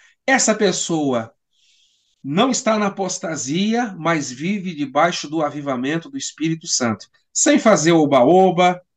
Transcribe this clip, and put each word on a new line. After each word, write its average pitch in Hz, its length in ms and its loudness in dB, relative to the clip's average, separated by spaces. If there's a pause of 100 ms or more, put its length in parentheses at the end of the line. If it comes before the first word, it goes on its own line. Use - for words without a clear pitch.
(260)
Essa 233 280 2
pessoa 156 800 -2 (880)
não 185 280 0
está 220 280 -2
na 208 80 -2
apostasia, 190 1120 -4
mas 160 320 -2
vive 175 440 -6
debaixo 147 540 -2
do 156 140 -4
avivamento 143 640 -4
do 139 80 -12
Espírito 160 500 -6
Santo, 113 400 -4 (260)
sem 285 260 2
fazer 170 340 4
oba-oba, 170 880 4 (160)